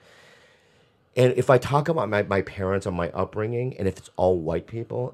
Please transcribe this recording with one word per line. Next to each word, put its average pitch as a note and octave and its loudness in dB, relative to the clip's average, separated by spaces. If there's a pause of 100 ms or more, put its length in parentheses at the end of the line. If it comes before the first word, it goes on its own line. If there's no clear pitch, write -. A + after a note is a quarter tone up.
(1160)
And B2+ 6
if A#2+ 2
I B2+ 8
talk C#3+ 0
about G#2+ -2
my, G#2 2
my G2 0
parents G2 -4
or F#2 -2
my F2 -2
upbringing, A2+ -4
and F#2+ -2
if F#2 -4
it's - -20
all F#2 4
white E2 -4
people, A#2 -8